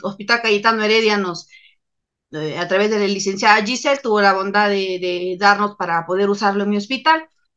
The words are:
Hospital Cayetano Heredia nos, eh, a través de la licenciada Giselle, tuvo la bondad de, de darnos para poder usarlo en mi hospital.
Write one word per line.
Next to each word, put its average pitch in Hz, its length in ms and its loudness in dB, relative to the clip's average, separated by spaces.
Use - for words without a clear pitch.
Hospital 202 380 -2
Cayetano 220 420 2
Heredia 214 340 2
nos, 180 300 -6
eh, 151 240 -6
a 175 100 -4
través 196 220 2
de 214 100 0
la 202 80 2
licenciada 202 560 2
Giselle, 254 400 -2
tuvo 214 160 0
la 196 140 4
bondad 196 340 0
de, 190 320 -2
de 180 400 -6
darnos 202 380 2
para 170 280 -4
poder 196 240 0
usarlo 202 360 0
en 202 40 -4
mi 208 60 0
hospital. 262 540 -2